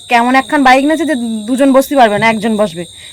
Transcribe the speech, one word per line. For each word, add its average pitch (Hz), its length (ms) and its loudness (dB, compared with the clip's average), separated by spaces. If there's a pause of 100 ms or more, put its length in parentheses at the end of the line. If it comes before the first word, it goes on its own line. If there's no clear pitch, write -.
কেমন 240 260 0
একখান 269 280 0
বাইক 262 220 4
নিয়েছে 311 200 -2
যে 302 100 -2 (320)
দুজন 262 260 0
বসতে 269 240 2
পারবে 220 220 4
না, 220 100 0
একজন 220 280 -2
বসবে। 180 280 -4 (280)